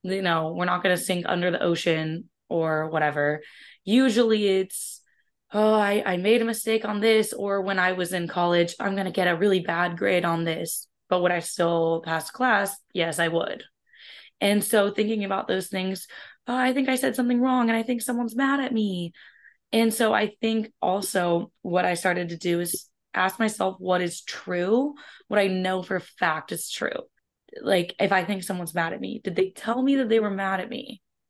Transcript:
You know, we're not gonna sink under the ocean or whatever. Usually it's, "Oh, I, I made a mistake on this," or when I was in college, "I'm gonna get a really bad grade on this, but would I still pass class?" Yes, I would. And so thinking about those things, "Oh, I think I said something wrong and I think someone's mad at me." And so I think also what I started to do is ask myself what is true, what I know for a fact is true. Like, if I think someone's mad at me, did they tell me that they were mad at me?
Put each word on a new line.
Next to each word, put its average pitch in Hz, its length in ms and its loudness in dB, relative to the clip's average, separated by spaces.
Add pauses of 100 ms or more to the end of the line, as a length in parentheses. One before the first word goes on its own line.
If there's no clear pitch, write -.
You 190 180 -4
know, 165 340 0
we're 175 100 -2
not 180 180 -2
gonna 180 140 4
sink 180 300 -2
under 180 220 0
the - 140 0
ocean 165 640 0 (200)
or 160 400 0
whatever. 151 520 0 (420)
Usually 220 640 4
it's, - 540 -2 (500)
"Oh, 214 220 4
I, 208 320 2
I 185 120 0
made 220 240 4
a 226 40 2
mistake 220 400 -2
on 208 140 -4
this," 220 340 4
or 196 280 -2
when 190 180 0
I 185 140 2
was 180 200 -2
in 170 140 -2
college, 175 520 2
"I'm 196 160 -2
gonna 185 160 -2
get 180 160 2
a 175 80 2
really 185 260 2
bad 175 360 -2
grade 180 280 2
on 165 180 0
this, 165 440 -6 (220)
but 180 120 2
would 175 100 2
I 175 80 0
still 165 680 0
pass 160 240 -4
class?" 202 480 0 (160)
Yes, 165 240 -2
I 165 120 2
would. - 340 -2 (760)
And 202 240 2
so 208 280 4
thinking 214 320 -2
about 190 240 -4
those 185 200 -2
things, 190 400 -4 (400)
"Oh, 247 80 -2
I 254 180 2
think 262 160 0
I 262 60 2
said 262 200 0
something 240 260 2
wrong 247 280 4
and 226 80 2
I 226 60 0
think 240 200 -2
someone's 240 320 -4
mad 277 240 2
at 269 140 -4
me." 185 400 -2 (580)
And 226 200 4
so 220 220 2
I 214 260 0
think 220 320 -2 (120)
also 180 680 0 (120)
what 180 220 0
I 180 100 0
started 175 340 -2
to 170 80 -8
do 170 220 0
is - 280 -6 (280)
ask 190 240 0
myself 190 400 -2
what 185 220 2
is 175 200 -4
true, 208 720 -2 (340)
what 208 120 2
I 202 80 2
know 185 340 -2
for 190 140 -6
a 180 60 -4
fact 160 500 -4
is - 180 -8
true. - 380 -6 (540)
Like, 175 380 0
if 196 120 2
I 185 120 2
think 185 200 -4
someone's 175 320 -6
mad 165 180 -2
at - 80 -10
me, 190 220 -8
did 175 120 -6
they 190 140 2
tell 240 320 -4
me 277 140 2
that 254 140 0
they 226 100 4
were 214 100 0
mad 190 300 -2
at - 100 -8
me? - 320 -12 (280)